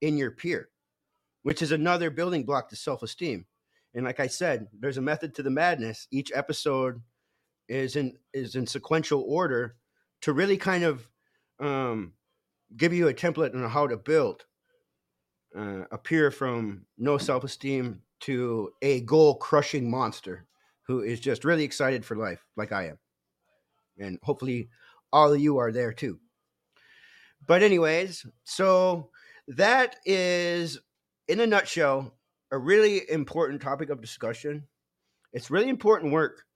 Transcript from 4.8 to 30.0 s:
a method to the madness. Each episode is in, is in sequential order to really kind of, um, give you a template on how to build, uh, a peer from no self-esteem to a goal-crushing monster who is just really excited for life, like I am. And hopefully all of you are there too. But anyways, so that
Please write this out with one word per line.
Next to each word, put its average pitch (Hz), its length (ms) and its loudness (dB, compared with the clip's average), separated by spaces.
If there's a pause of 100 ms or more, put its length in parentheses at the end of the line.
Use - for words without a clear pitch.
a 131 40 -4
method 151 340 -4
to 147 60 -8
the 135 80 -2
madness. 139 600 0
Each 135 240 -4
episode 131 680 -2 (680)
is 131 280 -4
in, 131 220 -4 (160)
is 127 220 -6
in 127 100 -2
sequential 151 600 -2
order 131 500 -2 (440)
to 151 140 0
really 190 240 2
kind 180 260 0
of, 135 240 -2 (520)
um, 127 520 -4 (640)
give 170 160 2
you 175 160 2
a 131 60 2
template 156 400 -2
on 123 160 -4
how 143 160 2
to 120 100 -4
build, 135 480 0 (1120)
uh, 98 340 -8
a 110 60 -10
peer 156 340 2
from 117 540 -6 (140)
no 139 180 2
self-esteem 131 840 -4 (180)
to 120 520 -4 (100)
a 131 200 2
goal-crushing 143 840 4
monster 110 580 -4 (400)
who 127 140 -2
is 113 200 -4
just 131 240 -4
really 160 180 2
excited 131 420 -2
for 110 120 -8
life, 98 280 -6 (120)
like 107 160 -6
I 95 160 -4
am. 76 100 -14 (1000)
And 95 240 -10
hopefully 127 480 -4 (420)
all 147 200 6
of 147 80 2
you 147 180 2
are 117 120 0
there 117 220 -2
too. 110 260 -8 (1300)
But 180 160 6
anyways, 175 640 4 (160)
so 185 680 2 (360)
that 233 580 2